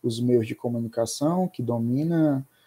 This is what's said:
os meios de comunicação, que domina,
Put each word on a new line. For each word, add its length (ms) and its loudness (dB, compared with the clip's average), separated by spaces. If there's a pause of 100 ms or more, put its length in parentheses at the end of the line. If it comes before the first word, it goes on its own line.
os 180 -2
meios 280 4
de 60 -6
comunicação, 920 -2
que 160 -8
domina, 840 0 (220)